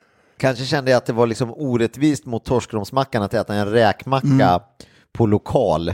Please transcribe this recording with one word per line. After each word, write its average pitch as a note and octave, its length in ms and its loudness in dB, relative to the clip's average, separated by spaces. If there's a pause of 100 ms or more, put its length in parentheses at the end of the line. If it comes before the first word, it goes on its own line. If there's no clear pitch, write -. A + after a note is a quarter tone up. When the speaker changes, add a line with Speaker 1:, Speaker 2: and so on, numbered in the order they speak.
(380)
Speaker 1:
Kanske C3 280 -2
kände C3 260 0
jag B2 60 6
att - 80 0
det B2 80 -4
var A#2 140 2
liksom A#2 260 -4
orättvist C3 720 -2
mot A2+ 200 -8
torskromsmackan A#2 800 -2
att G2 100 -4
äta G#2 220 -2
en G#2 160 -2
räkmacka A#2 540 0
Speaker 2:
Mm. A2+ 340 4 (540)
Speaker 1:
på A#2 120 2
lokal G2 680 0